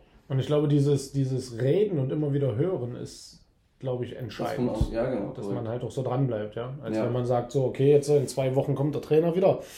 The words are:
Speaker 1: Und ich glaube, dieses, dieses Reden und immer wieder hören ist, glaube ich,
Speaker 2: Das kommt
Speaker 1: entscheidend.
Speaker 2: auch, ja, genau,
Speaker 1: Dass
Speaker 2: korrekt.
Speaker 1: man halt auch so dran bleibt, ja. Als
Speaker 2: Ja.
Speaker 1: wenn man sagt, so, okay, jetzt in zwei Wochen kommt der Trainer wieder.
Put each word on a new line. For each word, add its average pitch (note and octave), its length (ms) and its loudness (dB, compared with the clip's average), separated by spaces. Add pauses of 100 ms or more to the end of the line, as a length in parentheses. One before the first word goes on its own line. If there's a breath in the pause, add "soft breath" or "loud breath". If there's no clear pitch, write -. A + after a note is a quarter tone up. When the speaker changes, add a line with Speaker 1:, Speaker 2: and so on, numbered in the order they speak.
(300 soft breath)
Speaker 1:
Und C3+ 80 0
ich B2+ 80 0
glaube, D3+ 220 2
dieses, C#3+ 440 2
dieses B2+ 480 -2
Reden F3 380 2
und C3 120 -2
immer D3 220 -2
wieder C3+ 240 0
hören B2 400 -2
ist, - 440 -14 (400)
glaube B2+ 240 -4
ich, G#2+ 60 -12
Speaker 2:
Das - 80 -12
kommt B2+ 60 -10
Speaker 1:
entscheidend. A#2 460 -2
Speaker 2:
auch, A2 220 0
ja, A2+ 180 0
genau, G2 220 -4
Speaker 1:
Dass G#2 120 -10
Speaker 2:
korrekt. G2+ 100 -4 (100)
Speaker 1:
man A2 40 -6
halt A#2+ 140 -4
auch A#2 80 -6
so C3 140 -4
dran B2 240 2
bleibt, G#2+ 260 -4
ja. B2 180 -6 (120)
Als G#2+ 120 -4
Speaker 2:
Ja. A2 100 0
Speaker 1:
wenn A#2+ 60 -2
man B2 140 0
sagt, A#2+ 240 0
so, C3+ 140 2
okay, C3+ 260 4
jetzt D3 180 6
in C#3 200 4
zwei C3 260 -2
Wochen C3+ 220 0
kommt C#3 180 -2
der A2+ 80 -4
Trainer D#3+ 320 4
wieder. F#3 240 4 (180 loud breath)